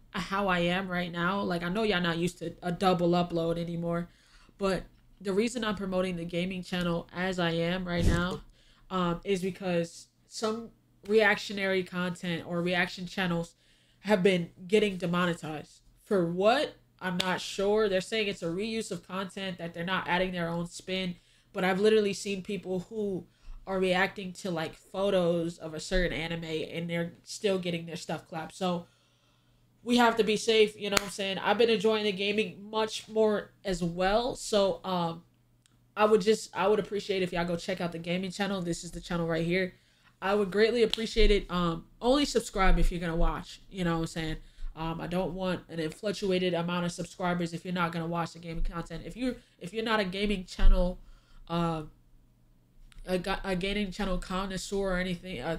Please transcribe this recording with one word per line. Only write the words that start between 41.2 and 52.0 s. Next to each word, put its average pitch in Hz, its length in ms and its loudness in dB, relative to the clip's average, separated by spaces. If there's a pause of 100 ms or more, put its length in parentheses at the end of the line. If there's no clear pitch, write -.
it. 196 180 2
Um, 170 360 0 (140)
only 277 260 4
subscribe 185 520 4
if 170 140 6
you're 175 100 -4
gonna 165 140 -2
watch, 165 460 0 (100)
you 190 120 -4
know 170 120 2
what 165 60 -2
I'm 165 60 -2
saying? 160 280 -6 (400)
Um, 165 260 -6
I 160 60 -8
don't 175 260 -2
want 185 360 -4
an 165 100 -8
influctuated 185 760 -2
amount 175 320 0
of 175 60 -2
subscribers 175 600 -4
if 170 140 -10
you're 180 80 -6
not 175 180 0
gonna 165 140 -4
watch 170 280 -4
the 170 60 -18
gaming 165 240 -2
content. 165 440 -4
If 175 100 -12
you're, 240 200 -4 (200)
if 175 160 -12
you're 220 100 -4
not 220 160 2
a 202 60 2
gaming 190 400 -2
channel, 185 540 8 (480)
uh, 165 340 0 (1300)